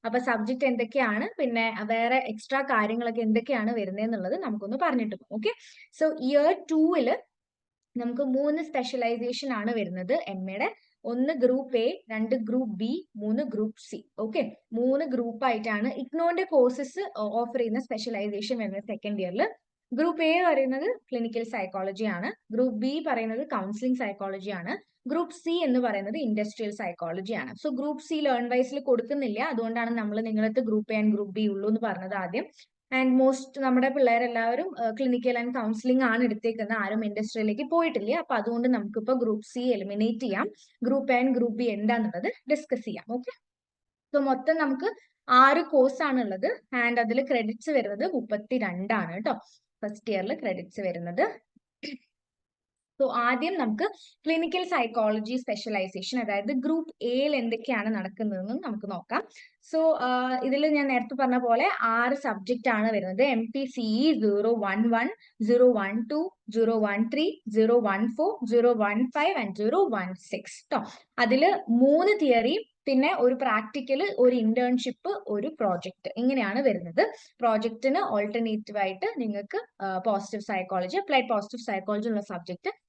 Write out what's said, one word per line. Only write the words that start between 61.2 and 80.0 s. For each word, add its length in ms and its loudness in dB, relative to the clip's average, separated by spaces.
പറഞ്ഞ 180 4
പോലെ 300 4
ആറ് 340 2
സബ്ജക്റ്റ് 540 -2
ആണ് 240 2
വരുന്നത്. 300 0
എം 320 4
പി 100 -2
സി 160 -8
ഇ 400 2
സീറോ 320 4
വൺ 380 2
വൺ, 200 2
സീറോ 260 8
വൺ 380 0
ടു, 240 -2
സീറോ 240 4
വൺ 360 0
ത്രീ, 220 0
സീറോ 260 6
വൺ 280 0
ഫോർ, 320 0
സീറോ 220 6
വൺ 420 2
ഫൈവ് 200 2
and 120 -8
സീറോ 380 2
വൺ 200 -4
സിക്സ്. 560 -12
ട്ടോ, 140 -2
അതിൽ 500 4
മൂന്ന് 520 6
തിയറി, 360 4
പിന്നെ 340 4
ഒരു 160 4
പ്രാക്ടിക്കൽ, 840 -2
ഒരു 180 6
ഇന്റേൺഷിപ്പ്, 880 0
ഒരു 340 -4
പ്രോജക്റ്റ്, 560 -4
ഇങ്ങനെയാണ് 460 0
വരുന്നത്. 500 2
പ്രോജക്റ്റിന് 580 2
ഓൾട്ടർനേറ്റീവ് 800 -2
ആയിട്ട് 400 -2
നിങ്ങൾക്ക്, 640 -6
ആ, 140 -2
പോസിറ്റീവ് 440 -2